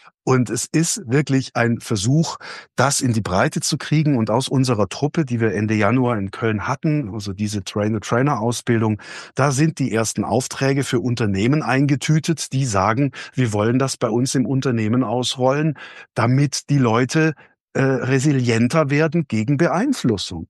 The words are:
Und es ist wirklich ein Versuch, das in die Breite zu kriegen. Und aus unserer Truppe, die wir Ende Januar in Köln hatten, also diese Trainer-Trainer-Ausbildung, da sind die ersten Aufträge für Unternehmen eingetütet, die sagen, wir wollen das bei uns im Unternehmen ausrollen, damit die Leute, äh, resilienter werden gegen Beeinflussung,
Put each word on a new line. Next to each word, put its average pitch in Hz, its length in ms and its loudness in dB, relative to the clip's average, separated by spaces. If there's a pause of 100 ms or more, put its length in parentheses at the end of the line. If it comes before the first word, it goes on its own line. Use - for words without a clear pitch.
(240)
Und 127 260 2
es 120 200 -4
ist 165 360 0
wirklich 131 500 0
ein 120 240 0
Versuch, 123 560 0 (380)
das 135 260 2
in 123 140 0
die 110 80 -2
Breite 110 380 0
zu - 180 -2
kriegen. 147 400 0
Und 110 100 0
aus 117 200 0
unserer 123 420 2
Truppe, 151 340 -2
die 120 160 -4
wir 110 140 2
Ende 107 180 0
Januar 117 460 2
in 95 120 -4
Köln 107 380 -2
hatten, 139 460 -2
also 104 180 -8
diese 104 320 -4
Trainer-Trainer-Ausbildung, 113 1400 0 (340)
da 139 180 2
sind 156 260 0
die 131 120 -2
ersten 110 320 -2
Aufträge 131 640 0
für - 160 -2
Unternehmen 117 640 0
eingetütet, 143 920 0
die 135 140 0
sagen, 110 460 0 (200)
wir 120 220 0
wollen 113 240 2
das 135 180 0
bei 117 140 0
uns 123 240 0
im 131 100 2
Unternehmen 123 580 0
ausrollen, 127 760 0 (340)
damit 131 560 0
die 143 80 2
Leute, 131 560 2 (400)
äh, - 80 0
resilienter 131 1080 2
werden 156 380 0
gegen 110 280 0
Beeinflussung, 135 920 0